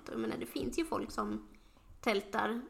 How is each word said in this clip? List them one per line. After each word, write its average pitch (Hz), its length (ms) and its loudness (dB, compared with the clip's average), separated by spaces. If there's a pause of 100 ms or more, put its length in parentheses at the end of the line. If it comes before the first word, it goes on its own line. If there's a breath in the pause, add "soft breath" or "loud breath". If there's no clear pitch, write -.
(100)
Jag 226 80 -4
menar, 226 180 0
det - 100 -4
finns - 320 -2
ju 330 60 4
folk 226 260 -2
som 214 360 -2 (540 soft breath)
tältar 214 680 2